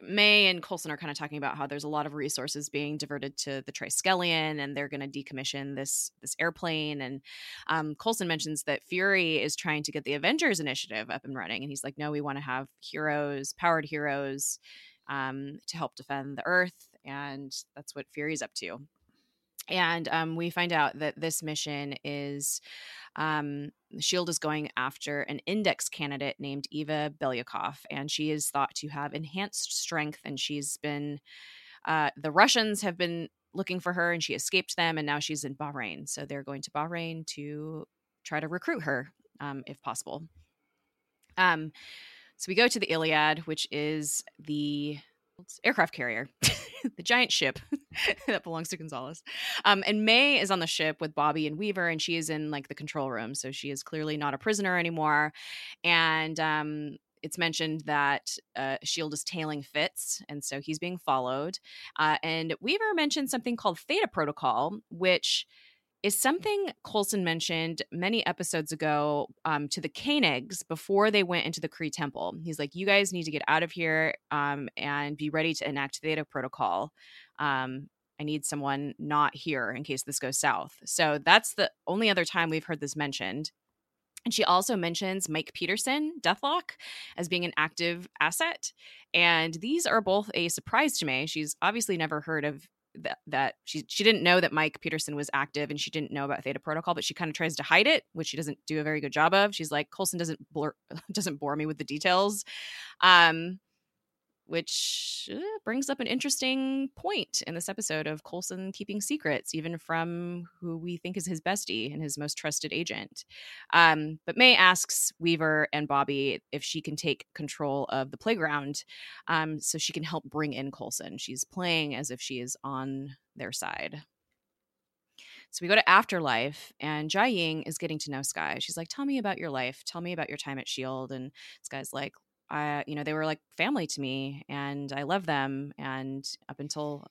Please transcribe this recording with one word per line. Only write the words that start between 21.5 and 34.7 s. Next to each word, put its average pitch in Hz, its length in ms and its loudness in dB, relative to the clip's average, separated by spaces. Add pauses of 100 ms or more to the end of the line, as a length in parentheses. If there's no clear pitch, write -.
is, 143 560 -4 (560)
um, 147 540 -2 (280)
shield 175 300 0
is 165 100 -2
going 151 380 -2
after 139 460 -2
an - 240 -6
index 202 420 2
candidate 143 500 -4
named 139 320 -6
Eva 151 480 -2
Belyakov, 131 600 -4 (120)
and 143 200 -6
she 151 200 0
is 151 200 -2
thought 139 260 0
to 147 120 -6
have 147 260 -6
enhanced 160 580 -6
strength, 151 520 -2
and 135 140 -6
she's 143 380 -4
been, 147 440 -4 (640)
uh, 156 300 2
the 147 140 -4
Russians 214 520 6
have 180 140 0
been 170 320 -2 (240)
looking 185 280 -2
for 175 140 -2
her, 175 180 2
and 165 100 0
she - 120 -2
escaped - 420 0